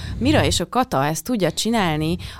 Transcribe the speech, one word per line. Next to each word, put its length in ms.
Mira 260
és 160
a 80
Kata 360
ezt 200
tudja 280
csinálni, 640